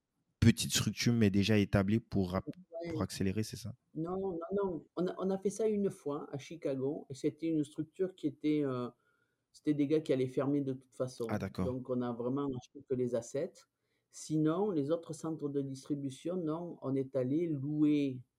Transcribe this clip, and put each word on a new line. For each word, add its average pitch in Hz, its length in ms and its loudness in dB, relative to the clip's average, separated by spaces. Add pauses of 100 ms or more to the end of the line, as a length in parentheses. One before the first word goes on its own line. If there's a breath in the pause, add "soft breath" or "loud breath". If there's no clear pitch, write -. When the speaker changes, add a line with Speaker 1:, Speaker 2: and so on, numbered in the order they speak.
(380)
Speaker 1:
petites 113 340 6
structures, - 400 2
mais 113 160 6
déjà 101 300 6
établies 104 420 4
pour 95 320 0
rap-, 190 120 0
pour - 100 -10 (440)
Speaker 2:
Ouais. - 40 0
Speaker 1:
accélérer, 98 400 -2
c'est - 160 -8
ça ? 110 160 -12 (200)
Speaker 2:
Non, 170 220 -4
non, 190 240 -4 (160)
non. 190 280 -2 (120)
On 175 100 0
a, 190 120 -4
on 190 100 -2
a 190 80 0
fait 190 140 -2
ça 220 180 0
une 202 220 2
fois 143 420 -6
à 143 60 -8
Chicago, 139 720 -4
et 139 40 -8
c'était 151 340 -2
une 156 140 2
structure 160 520 -4
qui - 120 -6
était, 151 380 0
euh, 127 240 -2 (640)
c'était - 220 -2
des 143 120 2
gars 156 140 4
qui 151 140 0
allaient 131 120 2
fermer 143 360 0
de 135 100 -2
toute - 240 -12
façon. 127 320 -4
Speaker 1:
Ah, 107 100 0
d'accord. 95 280 -2
Speaker 2:
Donc, 127 240 -4
on 123 100 0
a 123 100 -2
vraiment 123 360 -2 (100)
acheté - 320 -12
que 135 60 0
les 123 200 0
assets. 135 380 -4 (600)
Sinon, 156 580 2
les 147 200 0
autres 170 220 -2
centres 156 380 -6
de 143 100 0
distribution, 139 760 -6
non, 170 440 -4
on 131 160 -2
est 135 180 -2
allé 135 320 0
louer, 147 720 2 (200)